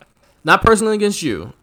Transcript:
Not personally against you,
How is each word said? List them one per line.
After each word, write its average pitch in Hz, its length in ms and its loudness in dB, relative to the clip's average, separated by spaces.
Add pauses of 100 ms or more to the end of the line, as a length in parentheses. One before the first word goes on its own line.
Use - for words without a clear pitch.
(440)
Not 180 200 2
personally 220 320 2
against 202 260 -2
you, 107 420 -6